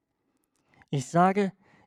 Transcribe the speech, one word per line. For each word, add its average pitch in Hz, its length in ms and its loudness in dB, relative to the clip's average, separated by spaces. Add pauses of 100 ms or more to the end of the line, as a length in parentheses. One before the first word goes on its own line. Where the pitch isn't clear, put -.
(880)
Ich 143 180 -6
sage, 190 460 0 (340)